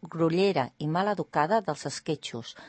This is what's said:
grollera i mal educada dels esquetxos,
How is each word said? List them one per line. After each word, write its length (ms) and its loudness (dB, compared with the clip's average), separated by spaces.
grollera 720 2
i 120 -4
mal 220 0
educada 520 2
dels 240 -4
esquetxos, 680 -6